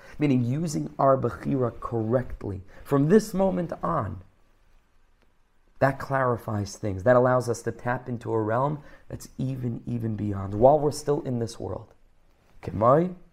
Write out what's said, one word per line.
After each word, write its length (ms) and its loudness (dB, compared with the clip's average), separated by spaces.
Meaning 260 2
using 540 -4
our 180 6
Bechira 600 -2
correctly. 840 -4
From 260 2
this 240 4
moment 400 0
on, 380 -4
that 220 2
clarifies 720 -2
things. 300 -6
That 100 6
allows 340 4
us 140 -4
to 80 -4
tap 380 -6
into 240 -6
a 80 0
realm 400 -2
that's 200 -12
even, 480 -6
even 300 -4
beyond, 380 -4
while 260 8
we're 100 0
still 320 -2
in 160 -4
this 220 -6
world. 340 -10
Kemai, 520 2